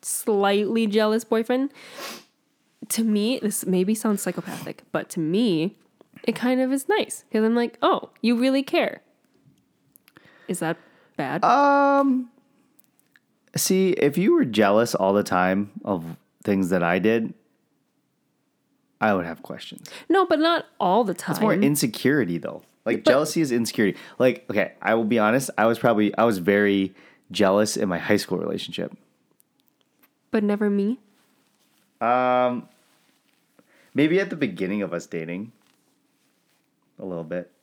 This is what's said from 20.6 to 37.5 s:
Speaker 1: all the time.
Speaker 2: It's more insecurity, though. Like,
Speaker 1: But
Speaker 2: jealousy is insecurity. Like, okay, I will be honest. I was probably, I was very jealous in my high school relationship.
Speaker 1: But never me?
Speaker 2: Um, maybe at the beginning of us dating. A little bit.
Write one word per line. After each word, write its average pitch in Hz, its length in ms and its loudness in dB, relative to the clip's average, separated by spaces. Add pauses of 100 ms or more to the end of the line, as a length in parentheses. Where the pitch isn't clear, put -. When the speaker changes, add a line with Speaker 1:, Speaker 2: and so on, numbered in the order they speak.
Speaker 1:
all 202 240 2
the 202 100 -4
time. - 200 -6
Speaker 2:
It's - 60 -4
more 214 140 2
insecurity, 135 840 0
though. - 240 -10 (220)
Like, - 200 -2
Speaker 1:
But 311 80 4
Speaker 2:
jealousy 170 280 2
is 139 120 0
insecurity. 110 440 0 (220)
Like, 123 320 2
okay, 98 220 -2 (100)
I 107 120 2
will 113 100 0
be 110 160 2
honest. 113 360 2
I 107 100 4
was 117 120 2
probably, 107 400 2
I 110 60 6
was 107 140 2
very 98 560 2 (360)
jealous 101 460 2
in 101 120 -2
my 87 100 -2
high 104 180 0
school 95 220 -4
relationship. 82 580 -8 (1400)
Speaker 1:
But 220 100 0
never 208 260 0
me? 202 300 -2 (1040)
Speaker 2:
Um, 127 680 0 (1300)
maybe 156 240 2
at 190 120 -2
the 170 60 -8
beginning 101 460 -2
of 85 100 -6
us 85 140 -6
dating. 90 460 -8 (1500)
A - 60 -14
little 90 200 -8
bit. 87 280 -10 (100)